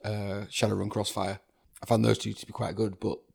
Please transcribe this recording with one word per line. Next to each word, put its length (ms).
uh, 460
Shadowrun 400
Crossfire. 500
I 40
found 180
those 140
two 140
to 140
be 60
quite 220
good, 260
but 180